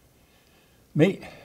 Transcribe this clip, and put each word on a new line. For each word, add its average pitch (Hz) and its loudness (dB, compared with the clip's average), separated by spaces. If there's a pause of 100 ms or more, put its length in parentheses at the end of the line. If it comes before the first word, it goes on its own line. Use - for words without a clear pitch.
(960)
Mais 180 2 (240)